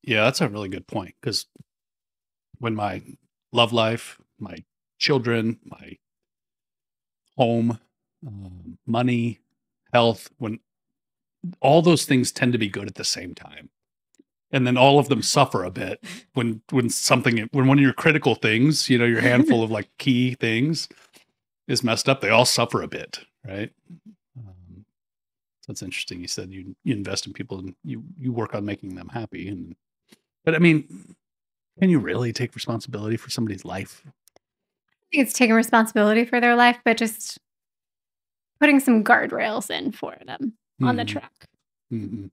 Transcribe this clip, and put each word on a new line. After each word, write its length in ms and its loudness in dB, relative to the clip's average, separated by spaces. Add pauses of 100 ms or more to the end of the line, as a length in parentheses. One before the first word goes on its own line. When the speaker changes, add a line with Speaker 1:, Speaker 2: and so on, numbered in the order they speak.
Speaker 1:
Yeah, 220 2
that's 160 2
a 80 0
really 180 -8
good 200 -10
point, 340 -10
'cause 240 -6 (1120)
when 160 -4
my 260 -4 (520)
love 180 2
life, 480 -2 (200)
my 240 -14 (360)
children, 640 0
my 340 -20 (1400)
home, 420 0 (460)
um, 520 -16 (100)
money, 520 0 (540)
health, 360 4 (100)
when 200 -8 (1000)
all 200 8
those 240 4
things 260 2
tend 220 0
to 40 0
be 100 0
good 200 -8
at 80 -12
the 100 -12
same 300 -6
time. 340 -20 (840)
And 140 0
then 120 0
all 200 8
of 120 4
them 120 2
suffer 420 2
a 80 -6
bit 320 -8 (300)
when, 280 -4 (100)
when 180 0
something, 640 0
when 160 2
one 100 6
of 60 6
your 100 4
critical 420 2
things, 540 0
you 80 4
know, 80 2
your 160 2
handful 420 4
of, 80 -2
like, 220 -6
Speaker 2:
<laughs> 60 -20
Speaker 1:
key 360 0
things 520 -2 (800)
is 160 -2
messed 260 0
up, 120 0
they 80 -2
all 160 6
suffer 360 0
a 60 -10
bit, 320 -12 (260)
right? 260 -10 (680)
Um, 460 -20 (760)
so 100 -18
it's 120 -12
interesting. 380 -10
You 80 -12
said 220 -8
you, 240 -16 (100)
you 100 0
invest 320 -6
in 60 -16
people 260 -12
and 240 -14
you, 200 -12 (140)
you 140 -6
work 240 -6
on 100 -6
making 300 -10
them 140 -18
happy. 400 -12
And, 260 -14 (680)
but 100 2
I 40 -2
mean, 280 4 (920)
can 100 4
you 100 4
really 340 -2
take 220 -6
responsibility 640 -6
for 120 -14
somebody's 360 -6
life? 400 -12
Speaker 2:
I 60 -20 (1000)
think 160 2
it's 100 -10
taking 180 4
responsibility 720 4
for 140 -2
their 160 4
life, 300 4
but 120 4
just 400 -6 (1200)
putting 180 6
some 240 4
guardrails 640 0
in 220 -6
for 240 -12 (100)
them 280 -8 (280)
on 140 2
the 80 -4
Speaker 1:
Mm-hmm. 80 -6
Speaker 2:
track. 200 -10 (600)
Speaker 1:
Mm-hmm. 400 -10